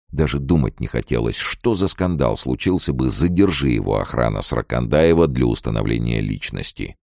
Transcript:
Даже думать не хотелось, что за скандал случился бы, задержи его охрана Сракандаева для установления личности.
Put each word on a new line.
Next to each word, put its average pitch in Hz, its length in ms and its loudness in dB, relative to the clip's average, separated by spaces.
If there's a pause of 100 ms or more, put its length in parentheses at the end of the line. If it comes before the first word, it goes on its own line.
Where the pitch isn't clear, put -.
(120)
Даже 71 260 0
думать 69 420 0
не 55 60 -6
хотелось, 57 520 -4
что - 360 -2
за 92 140 0
скандал 73 500 0
случился 76 560 -2
бы, 64 160 0
задержи 87 600 2
его 52 280 0
охрана 53 460 -2
Сракандаева 76 840 2
для 62 200 0
установления 55 760 -2
личности. 50 800 -6